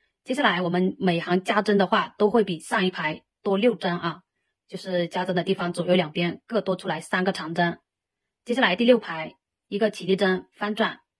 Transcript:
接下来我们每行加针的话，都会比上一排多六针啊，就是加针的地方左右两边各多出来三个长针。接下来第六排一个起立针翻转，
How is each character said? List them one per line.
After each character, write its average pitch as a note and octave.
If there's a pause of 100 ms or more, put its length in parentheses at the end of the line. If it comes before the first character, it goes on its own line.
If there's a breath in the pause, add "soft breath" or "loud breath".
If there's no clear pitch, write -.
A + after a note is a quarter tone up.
(240)
接 -
下 C#4
来 F#3
我 E3+
们 F#3
每 F3
行 F3+
加 G3+
针 G3+
的 G3
话， F#3+
都 G#3
会 A3
比 E3+
上 G#3
一 F#3
排 E3+ (180)
多 G3
六 A3+
针 F3
啊， E3 (460)
就 F#3+
是 F3+
加 F3+
针 F3+
的 F3
地 F#3+
方 F3
左 E3+
右 F3+
两 F3
边 F3
各 A3
多 F#3+
出 F#3+
来 D#3+
三 F#3
个 F#3+
长 E3+
针。 E3+ (640)
接 A#3
下 B3+
来 F#3
第 A#3
六 A#3+
排 D#3+ (300)
一 G3+
个 G#3+
起 -
立 F#3+
针 F#3
翻 G#3
转， - (180)